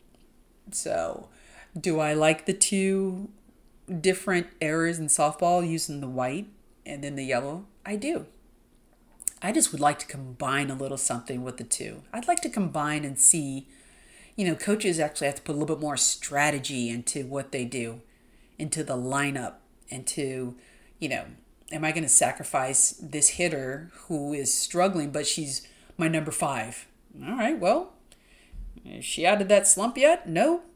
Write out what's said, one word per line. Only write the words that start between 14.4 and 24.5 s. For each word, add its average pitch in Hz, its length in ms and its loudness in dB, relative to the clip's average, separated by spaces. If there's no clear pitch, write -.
know, 165 80 4
coaches 202 440 0
actually 151 280 0
have 143 100 -2
to - 60 -14
put 151 120 -6
a 143 40 -2
little 151 180 -2
bit 151 60 -8
more 143 160 -4
strategy 143 880 0
into 120 380 -4
what 135 260 -6
they 123 140 -4
do, 120 340 -6
into 156 240 -2
the 139 140 -4
lineup, 135 600 -2
into, 131 640 -6
you 143 120 -4
know, - 160 -4
am 151 140 -4
I 156 80 0
gonna 160 160 -2
sacrifice 131 840 2
this 147 380 0
hitter 151 600 -4
who 147 260 -4
is 139 220 -2